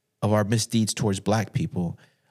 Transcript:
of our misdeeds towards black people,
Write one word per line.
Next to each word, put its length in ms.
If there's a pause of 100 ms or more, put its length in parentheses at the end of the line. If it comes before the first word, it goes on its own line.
(200)
of 120
our 120
misdeeds 480
towards 280
black 320
people, 460 (320)